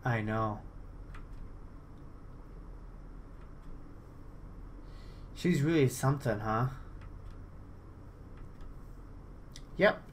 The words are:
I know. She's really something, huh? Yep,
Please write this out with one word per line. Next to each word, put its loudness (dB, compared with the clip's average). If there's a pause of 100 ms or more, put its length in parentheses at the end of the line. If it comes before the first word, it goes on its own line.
I 4
know. 4 (4000)
She's 4
really 10
something, 6
huh? 6 (3000)
Yep, 10 (120)